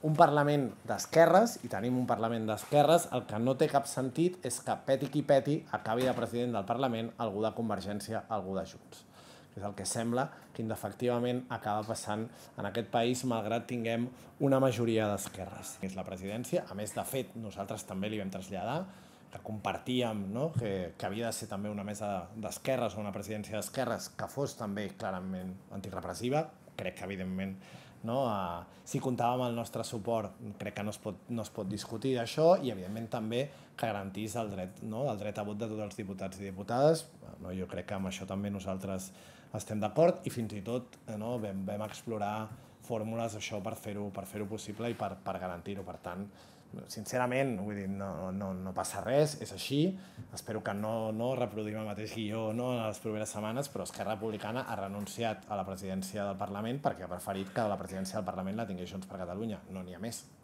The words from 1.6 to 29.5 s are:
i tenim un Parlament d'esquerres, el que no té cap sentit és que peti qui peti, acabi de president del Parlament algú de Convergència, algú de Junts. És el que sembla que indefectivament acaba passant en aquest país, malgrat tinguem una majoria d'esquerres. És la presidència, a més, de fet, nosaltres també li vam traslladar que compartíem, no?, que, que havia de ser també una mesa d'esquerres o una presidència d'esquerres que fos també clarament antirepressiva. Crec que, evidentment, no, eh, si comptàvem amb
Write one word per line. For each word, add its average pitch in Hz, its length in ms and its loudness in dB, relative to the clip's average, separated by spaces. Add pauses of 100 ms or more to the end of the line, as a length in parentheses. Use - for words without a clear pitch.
i - 60 -4
tenim 120 260 2
un 123 80 2
Parlament 113 400 2
d'esquerres, 143 720 6
el 120 100 0
que 107 160 -2
no 131 160 4
té 156 120 8
cap - 200 4
sentit 160 560 2
és - 160 -2
que 113 140 0 (100)
peti 139 240 4
qui 147 160 2
peti, 143 320 6 (160)
acabi 120 320 2
de 127 80 4
president 120 400 0
del 98 140 0
Parlament 117 500 2
algú 107 240 0
de 107 140 2
Convergència, 104 720 -2
algú 95 260 -2
de 87 140 -2
Junts. - 360 -18 (540)
És 98 80 -6
el 101 80 -4
que 95 140 -4
sembla 120 400 2 (260)
que 120 80 -4
indefectivament 120 880 0
acaba 110 320 0
passant 110 460 -2 (280)
en 101 120 -4
aquest 104 240 -2
país, 120 340 4
malgrat 113 400 0
tinguem 117 400 0 (400)
una 135 160 8
majoria 117 480 6
d'esquerres. - 720 -4
És 95 160 -4
la 95 80 -4
presidència, 101 640 -2
a 95 80 -6
més, 107 160 -6
de 104 80 0
fet, - 320 -2
nosaltres 101 540 -6
també 101 220 -2
li 107 120 -2
vam 95 80 -2
traslladar 98 480 -4 (540)
que - 120 -12
compartíem, 110 800 0 (100)
no?, 135 220 0
que, 98 420 0
que 104 120 -2
havia 113 180 -2
de 113 100 -2
ser 113 140 -8
també 101 180 -4
una 104 160 -4
mesa 101 440 -4 (100)
d'esquerres 113 560 -2
o 107 80 -4
una 101 100 -4
presidència 104 460 -4
d'esquerres 117 580 -2
que 104 140 -4
fos 139 260 -2
també 101 380 -2
clarament 92 580 -4 (220)
antirepressiva. 101 720 0 (320)
Crec 92 220 -6
que, 95 100 -4
evidentment, 95 460 -2 (500)
no, 123 140 2 (100)
eh, 90 580 -4
si 135 160 0
comptàvem 127 380 4
amb 120 80 2